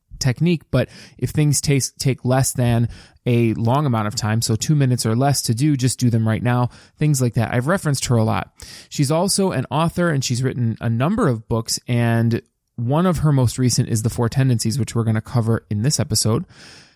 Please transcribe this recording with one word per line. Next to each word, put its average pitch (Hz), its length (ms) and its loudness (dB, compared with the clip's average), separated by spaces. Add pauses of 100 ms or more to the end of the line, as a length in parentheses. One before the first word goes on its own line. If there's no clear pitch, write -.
(180)
technique, 151 520 0
but 127 200 0 (260)
if 123 140 -4
things 147 320 0
take, 139 200 0 (160)
take - 260 -2
less 127 280 0
than 120 380 0 (340)
a 117 300 2
long 123 320 0
amount 113 200 0
of 107 80 -6
time, 113 280 -2
so 113 120 0
two 156 200 0
minutes 127 320 2
or 113 100 2
less 135 260 2
to 120 120 -2
do, 143 240 2
just 123 200 0
do 123 120 2
them 110 180 2
right 110 140 -2
now, 123 260 0 (300)
things 151 240 2
like 120 120 0
that. 117 180 0
I've 123 140 0
referenced 160 380 -2
her 123 120 2
a 110 80 4
lot. 107 280 -2 (380)
She's 139 200 0
also 185 420 0
an - 180 -2
author, 170 400 0
and 135 120 0
she's 123 200 -2
written 120 400 -2
a 117 80 0
number 165 360 0
of 113 220 -2
books, 113 400 -4
and 117 540 2 (340)
one 139 300 0
of 170 120 0
her 151 140 2
most 127 260 2
recent 127 300 0
is 110 140 -2
The 113 80 0
Four 120 180 -2
Tendencies, 127 500 0
which - 160 -4
we're 117 100 0
gonna 110 180 0
cover 113 480 -2
in 104 120 -2
this 147 160 0
episode. 110 460 0 (520)